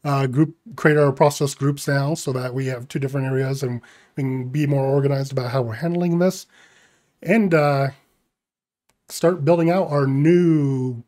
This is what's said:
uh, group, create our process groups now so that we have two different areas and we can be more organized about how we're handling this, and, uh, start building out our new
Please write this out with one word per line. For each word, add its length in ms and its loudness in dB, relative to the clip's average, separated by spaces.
uh, 220 0
group, 300 0
create 220 2
our 160 4
process 420 0
groups 320 -4
now 280 -2
so 180 -6
that 220 -6
we 120 -4
have 220 -8
two 100 -8
different 280 -4
areas 360 -2
and 200 -6
we 60 -4
can 260 -4
be 180 -2
more 200 0
organized 460 0
about 180 -4
how 100 -2
we're 140 -4
handling 440 -2
this, 280 0
and, 300 2
uh, 380 2
start 340 0
building 260 4
out 200 0
our 160 0
new 1000 2